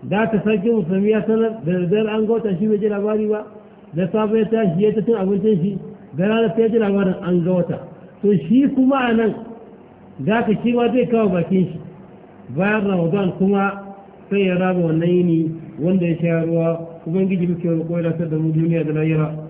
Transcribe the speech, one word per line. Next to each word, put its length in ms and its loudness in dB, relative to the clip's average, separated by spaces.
Da 160 -2
haka 260 0
sarki 240 0
musulmi 420 0
ya 140 2
sanar 400 0
da 80 -2
daddare 380 0
an 160 0
ga 60 0
wata 260 0
shi 80 0
bai 120 2
ji 100 0
labari 380 -2
ba, 200 -2
da 160 0
safe 260 0
ya 100 4
tashi 380 0
ya 80 4
ta 80 0
cin 140 2
abincin 480 2
shi, 160 -2
da 100 0
rana 280 2
sai 80 2
ya 60 4
ji 100 2
labarin 440 2
an 220 2
ga 80 0
wata. 260 0
To 160 4
shi 380 4
kuma 220 4
a 60 2
nan, 200 2
da 240 0
haka 100 0
shi 100 0
ma 200 2
zai 140 2
kawo 240 2
bakin 420 0
shi. 60 -10
Bayan 320 0
Ramadan 520 0
kuma 560 0
sai 160 0
ya 140 0
raba 220 0
wannan 280 0
yini 420 2
wanda 260 2
ya 140 0
sha 240 0
ruwa. 420 -2
Ubangiji 400 0
muke 220 -2
roƙo 340 -2
ya 80 0
ratar 200 -4
da 60 -2
mu 160 0
duniya 320 0
da 80 -2
lahira 420 0